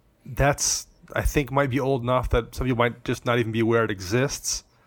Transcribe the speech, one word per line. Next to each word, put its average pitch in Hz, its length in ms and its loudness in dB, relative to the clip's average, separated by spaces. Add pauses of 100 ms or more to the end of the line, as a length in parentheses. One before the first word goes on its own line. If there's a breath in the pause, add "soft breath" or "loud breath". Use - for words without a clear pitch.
(260)
That's, - 640 0 (260)
I - 80 -2
think, 139 320 0
might 139 160 2
be 127 100 0
old 131 240 0
enough 123 280 0
that 120 220 0
some 131 140 -4
people 123 100 0
might 117 280 0
just 127 200 -4
not 123 140 2
even 110 140 0
be 113 80 2
aware 113 240 4
it 110 60 -2
exists. 101 720 -4 (220 soft breath)